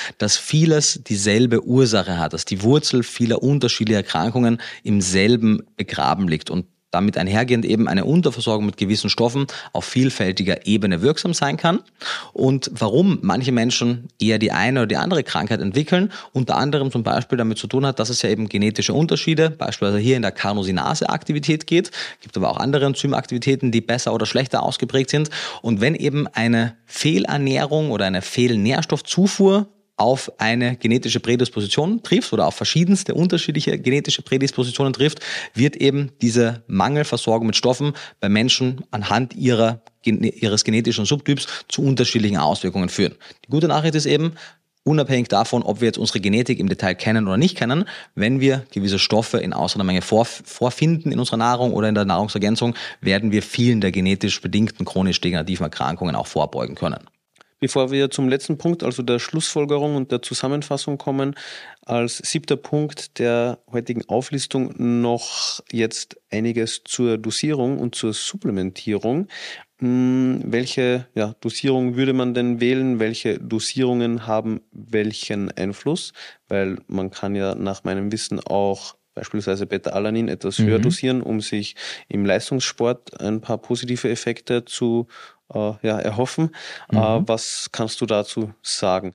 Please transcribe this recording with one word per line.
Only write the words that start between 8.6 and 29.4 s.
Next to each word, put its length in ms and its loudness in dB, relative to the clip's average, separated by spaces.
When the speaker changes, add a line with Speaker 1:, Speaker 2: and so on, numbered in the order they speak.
Speaker 1:
mit 120 -2
gewissen 320 0
Stoffen 380 2
auf 120 -4
vielfältiger 800 0
Ebene 360 2
wirksam 320 2
sein 240 -2
kann. 220 2
Und 400 2
warum 480 4
manche 300 2
Menschen 560 0
eher 200 2
die 120 2
eine 280 2
oder 80 2
die 100 0
andere 260 0
Krankheit 380 -2
entwickeln, 500 0
unter 240 0
anderem 340 0
zum 120 0
Beispiel 340 -2
damit 200 0
zu 100 -8
tun 180 0
hat, 140 -2
dass 100 0
es 120 -2
ja 80 0
eben 200 0
genetische 440 0
Unterschiede, 560 2
beispielsweise 500 -2
hier 160 4
in 60 0
der 100 0
Carnosinase-Aktivität 1400 -2
geht, 240 2
gibt 160 -12
aber 120 2
auch 80 -2
andere 280 2
Enzymaktivitäten, 840 0
die 100 2
besser 320 -2
oder 120 0
schlechter 380 0
ausgeprägt 460 -2
sind. 200 0
Und 200 0
wenn 140 2
eben 320 0
eine 480 0
Fehlernährung 1080 0
oder 140 0
eine 160 0
Fehlnährstoffzufuhr 1500 2